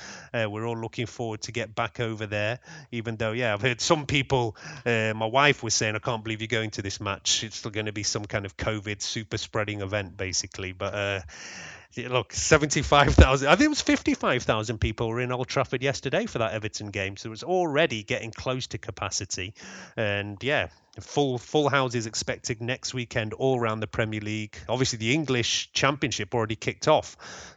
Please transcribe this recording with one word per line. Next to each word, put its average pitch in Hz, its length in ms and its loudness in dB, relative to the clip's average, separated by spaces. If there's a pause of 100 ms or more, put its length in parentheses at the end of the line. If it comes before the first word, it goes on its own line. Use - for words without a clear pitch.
(320)
Uh, 113 160 2
we're 107 160 -4
all 117 120 -2
looking 113 300 -4
forward 110 360 -6
to 113 100 -10
get 110 220 -4
back 117 240 -2
over 110 280 -2
there, 104 340 -2 (320)
even 117 240 -4
though, 110 160 0
yeah, 117 200 2
I've 101 100 -2
heard 123 180 2
some 151 260 2
people, 127 500 2 (300)
uh, 110 300 4
my 110 100 0
wife 135 380 4
was 110 100 0
saying, 107 220 2
"I - 20 -2
can't 113 240 -2
believe 110 180 -4
you're 110 80 -6
going 110 240 0
to 110 100 -6
this 98 180 -6
match. 98 420 -2
It's 110 140 -8
still 113 160 -8
gonna 107 200 -4
be 104 120 -4
some 104 220 -2
kind 101 200 -2
of - 100 -14
covid 104 460 -4
super 113 360 -4
spreading 104 420 -4
event," 98 360 -4
basically. 92 560 -4
But, 98 220 -4
uh, 101 260 0 (760)
yeah, 120 140 -8
look, 127 240 0
seventy-five 143 840 6
thousand, 135 340 8
I 165 80 8
think 277 100 8
it 311 40 4
was 285 100 -2
fifty-five 233 640 2
thousand 110 340 0
people 113 300 0
were 113 120 -2
in 123 120 -2
Old 123 160 -2
Trafford 127 340 0
yesterday 139 440 0
for - 120 -4
that 110 140 0
Everton 107 400 -6
game, 98 240 -2
so - 100 -10
it 110 40 -8
was 110 120 -12
already 160 600 0
getting 113 260 -4
close 127 380 -4
to 113 100 -6
capacity. - 760 -6 (420)
And 101 440 0
yeah, 117 280 0 (320)
full, 135 380 2
full 147 300 2
houses 127 380 2
expected 113 540 -4
next 120 340 -4
weekend 113 380 -2
all 131 260 2
around 110 220 0
the 107 80 -4
Premier 107 320 -2
League. 107 360 -4 (120)
Obviously, 123 300 2
the 110 140 2
English 131 600 2
Championship 135 600 2
already 113 220 0
kicked - 320 -6
off, 151 300 4 (400)